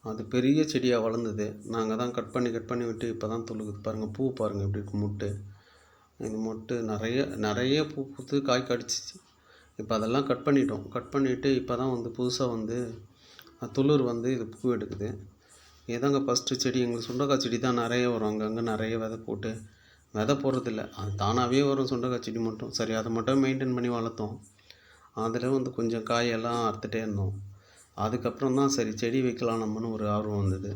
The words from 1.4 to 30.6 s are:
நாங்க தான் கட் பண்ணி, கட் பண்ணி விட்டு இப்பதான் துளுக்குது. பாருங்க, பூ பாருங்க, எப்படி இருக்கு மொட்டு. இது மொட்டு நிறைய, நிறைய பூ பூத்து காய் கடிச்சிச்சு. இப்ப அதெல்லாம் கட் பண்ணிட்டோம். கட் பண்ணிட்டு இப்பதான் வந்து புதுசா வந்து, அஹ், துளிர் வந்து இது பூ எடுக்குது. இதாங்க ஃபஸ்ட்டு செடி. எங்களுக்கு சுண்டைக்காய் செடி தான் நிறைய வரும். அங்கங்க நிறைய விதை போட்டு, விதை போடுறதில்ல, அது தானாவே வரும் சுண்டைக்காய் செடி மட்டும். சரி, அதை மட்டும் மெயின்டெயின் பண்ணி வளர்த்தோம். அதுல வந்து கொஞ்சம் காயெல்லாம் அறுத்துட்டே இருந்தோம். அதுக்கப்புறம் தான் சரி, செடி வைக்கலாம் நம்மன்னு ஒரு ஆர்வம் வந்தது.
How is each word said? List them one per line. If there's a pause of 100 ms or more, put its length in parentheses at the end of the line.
நாங்க
தான்
கட்
பண்ணி,
கட்
பண்ணி
விட்டு
இப்பதான்
துளுக்குது.
பாருங்க,
பூ
பாருங்க,
எப்படி
இருக்கு
மொட்டு. (880)
இது
மொட்டு
நிறைய,
நிறைய
பூ
பூத்து
காய்
கடிச்சிச்சு. (640)
இப்ப
அதெல்லாம்
கட்
பண்ணிட்டோம்.
கட்
பண்ணிட்டு
இப்பதான்
வந்து
புதுசா
வந்து, (840)
அஹ்,
துளிர்
வந்து
இது
பூ
எடுக்குது. (760)
இதாங்க
ஃபஸ்ட்டு
செடி.
எங்களுக்கு
சுண்டைக்காய்
செடி
தான்
நிறைய
வரும்.
அங்கங்க
நிறைய
விதை
போட்டு, (600)
விதை
போடுறதில்ல,
அது
தானாவே
வரும்
சுண்டைக்காய்
செடி
மட்டும்.
சரி,
அதை
மட்டும்
மெயின்டெயின்
பண்ணி
வளர்த்தோம். (760)
அதுல
வந்து
கொஞ்சம்
காயெல்லாம்
அறுத்துட்டே
இருந்தோம். (640)
அதுக்கப்புறம்
தான்
சரி,
செடி
வைக்கலாம்
நம்மன்னு
ஒரு
ஆர்வம்
வந்தது.